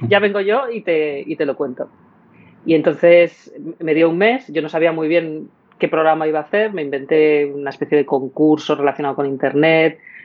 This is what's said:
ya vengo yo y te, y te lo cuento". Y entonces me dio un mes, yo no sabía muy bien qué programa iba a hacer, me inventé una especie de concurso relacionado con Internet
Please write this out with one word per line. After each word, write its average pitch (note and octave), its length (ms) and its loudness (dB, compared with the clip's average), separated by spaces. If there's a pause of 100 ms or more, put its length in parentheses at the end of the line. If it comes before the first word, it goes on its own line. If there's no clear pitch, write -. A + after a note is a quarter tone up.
ya G3+ 120 2
vengo G3+ 220 0
yo A#3 300 -2
y A3+ 100 -8
te, D3+ 440 -2
y D#3 100 -8
te D3+ 120 -2
lo C3+ 80 -4
cuento". B2+ 340 -8 (760)
Y E3 100 2
entonces E3+ 800 2 (260)
me D#3+ 160 -2
dio E3 140 4
un E3 100 -2
mes, A#3+ 280 0
yo D#3 140 -4
no D#3 80 -8
sabía E3 220 0
muy D#3+ 160 -4
bien D#3 420 -2 (300)
qué E3+ 80 0
programa D#3+ 400 0
iba D#3 120 -2
a D3+ 40 -8
hacer, G#3 300 -2
me F3 80 -6
inventé D3 640 2
una C#3+ 240 -8
especie D3 300 -4
de C#3 80 0
concurso D3 680 0
relacionado C#3+ 400 -2
con C#3+ 120 -4
Internet D3 720 2 (260)